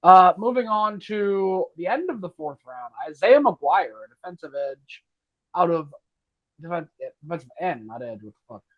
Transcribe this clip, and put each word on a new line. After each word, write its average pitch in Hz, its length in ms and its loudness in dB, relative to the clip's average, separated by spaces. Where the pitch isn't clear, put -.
Uh, 180 360 8
moving 240 300 -4
on 214 320 -4
to 196 640 -2
the 170 100 -8
end 294 220 -4
of 277 100 -6
the 180 100 -10
fourth 147 360 -12
round, 123 280 -16
Isaiah 185 320 4
McGuire, 165 640 0
a - 40 -20
defensive 175 420 -20
edge - 320 -20
out 180 140 2
of 160 240 -4
defen-, 165 280 -8
defensive 147 280 -12
end, 147 260 -6
not 117 140 -14
edge, 113 200 -14
what 107 120 -20
the - 60 -20
fuck, 107 140 -20